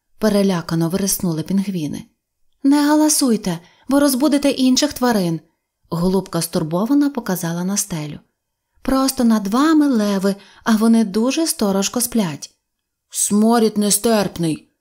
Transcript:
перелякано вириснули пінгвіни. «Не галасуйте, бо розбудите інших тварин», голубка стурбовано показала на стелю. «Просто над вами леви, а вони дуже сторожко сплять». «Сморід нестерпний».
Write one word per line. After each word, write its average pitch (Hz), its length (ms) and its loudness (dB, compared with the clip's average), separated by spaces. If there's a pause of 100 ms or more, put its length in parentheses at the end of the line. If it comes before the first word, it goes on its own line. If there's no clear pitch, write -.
(180)
перелякано 190 720 0
вириснули 185 540 -4
пінгвіни. 185 640 -4 (580)
«Не 285 240 2
галасуйте, 294 720 2 (300)
бо 277 120 4
розбудите 285 500 2
інших 262 420 2
тварин», 190 480 0 (500)
голубка 185 520 -2
стурбовано 196 680 0
показала 180 540 -6
на 196 120 -4
стелю. 151 420 -6 (640)
«Просто 262 420 0
над 220 240 2
вами 294 400 2
леви, 202 480 0 (280)
а 226 120 2
вони 226 280 4
дуже 240 420 -2
сторожко 196 540 -2
сплять». 220 500 -4 (600)
«Сморід 220 680 2
нестерпний». 202 920 0 (120)